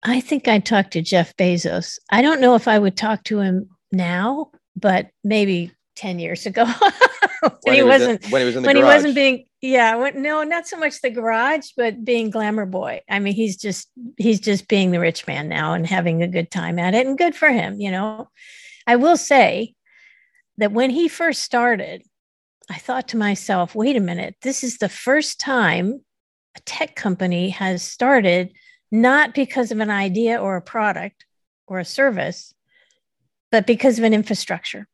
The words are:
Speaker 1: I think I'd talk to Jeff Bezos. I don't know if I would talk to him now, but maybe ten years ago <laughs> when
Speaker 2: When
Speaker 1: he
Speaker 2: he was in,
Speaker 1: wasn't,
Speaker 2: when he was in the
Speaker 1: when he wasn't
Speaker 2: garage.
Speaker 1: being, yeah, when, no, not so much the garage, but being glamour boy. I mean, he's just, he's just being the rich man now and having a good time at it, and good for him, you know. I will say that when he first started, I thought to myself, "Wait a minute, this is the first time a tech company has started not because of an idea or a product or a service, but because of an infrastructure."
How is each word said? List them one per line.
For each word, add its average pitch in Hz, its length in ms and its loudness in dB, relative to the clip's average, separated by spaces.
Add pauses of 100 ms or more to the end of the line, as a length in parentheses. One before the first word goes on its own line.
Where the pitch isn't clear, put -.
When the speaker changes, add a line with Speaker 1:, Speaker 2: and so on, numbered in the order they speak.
Speaker 1:
I 254 180 0
think - 260 -4
I'd 214 180 2
talk 202 260 2
to 165 100 -2
Jeff 170 360 0
Bezos. 175 640 -2 (100)
I 208 120 2
don't 294 200 2
know 247 140 6
if 226 120 2
I 214 120 4
would 190 160 0
talk 214 300 -4
to 214 140 -2
him 190 300 -2 (220)
now, 190 600 -2 (240)
but 185 340 0 (140)
maybe 196 480 0 (240)
ten 185 240 -10
years 170 260 -8
ago 226 200 0
<laughs> 233 140 -4 (600)
when 320 100 2 (120)
Speaker 2:
When 262 100 4
Speaker 1:
he 269 60 6
Speaker 2:
he 269 40 6
was 262 180 8
in, 247 80 2
Speaker 1:
wasn't, 208 220 -4
Speaker 2:
when 262 100 4
he 247 40 2
was 247 100 0
in 127 80 -4
the - 40 2
Speaker 1:
when 277 80 4
he 277 80 6
wasn't 285 320 6
Speaker 2:
garage. - 0 -
Speaker 1:
being, 262 300 2 (160)
yeah, 240 340 4
when, 277 260 -2
no, 302 220 -2
not 330 240 -4
so 359 100 -12
much 311 240 -4
the 254 80 -2
garage, 233 680 -2
but 233 300 -2
being 233 240 0
glamour 214 360 -4
boy. 185 440 -8
I 202 100 -2
mean, 202 140 -2
he's 208 240 -2
just, - 320 -8 (280)
he's 214 220 2
just 202 280 -2
being 190 240 2
the 175 80 0
rich 170 280 -2
man 147 220 -8
now 156 240 -2
and 170 120 -2
having 170 360 0
a 175 60 -2
good 175 240 -4
time 170 280 -4
at 180 140 0
it, 247 140 2
and 269 100 -4
good 349 180 0
for 311 140 2
him, 202 320 -2
you 202 100 -4
know. 214 380 -6 (560)
I 240 100 4
will 302 220 4
say 233 560 2 (840)
that 208 120 0
when 247 200 0
he 320 180 0
first 330 320 -4
started, 233 640 -2 (680)
I 190 80 -14
thought 254 320 -6
to 233 80 -4
myself, 196 580 -2
"Wait 240 220 0
a - 40 0
minute, 175 420 -6
this 262 200 -6
is 240 140 -6
the 196 120 -2
first - 500 -2
time 208 600 -2 (540)
a - 60 -20
tech - 340 -8
company 180 540 -2
has 185 320 -6
started 190 720 0 (360)
not 254 460 2
because 254 360 -2
of 214 80 -4
an 214 100 -2
idea 208 520 0
or 196 140 -4
a 175 60 -6
product 202 640 -6 (420)
or 185 120 -8
a 170 60 -8
service, 220 680 -4 (960)
but 220 160 2
because 233 300 2
of 226 80 0
an 220 80 6
infrastructure." 208 800 -4